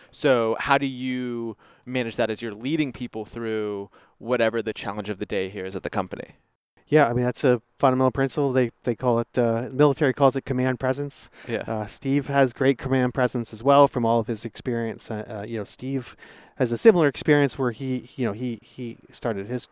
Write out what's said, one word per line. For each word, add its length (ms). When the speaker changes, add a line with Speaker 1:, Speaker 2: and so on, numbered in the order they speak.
Speaker 1:
So 480
how 180
do 80
you 720
manage 300
that 140
as 120
you're 120
leading 400
people 320
through 640
whatever 420
the 120
challenge 360
of 80
the 80
day 240
here 160
is 100
at 80
the 60
company? 460
Speaker 2:
Yeah, 220
I 40
mean, 120
that's 180
a 180
fundamental 340
principle. 420
They, 180
they 120
call 240
it, 180
uh, 360
military 400
calls 240
it 80
command 340
presence. 500
Speaker 1:
Yeah. 220
Speaker 2:
Uh, 180
Steve 420
has 260
great 240
command 360
presence 380
as 100
well 280
from 160
all 160
of 60
his 180
experience. 640
Uh, 300
uh, 40
you 120
know, 80
Steve 500
has 160
a 60
similar 320
experience 500
where 120
he, 440
you 100
know, 60
he, 320
he 340
started 360
his, 240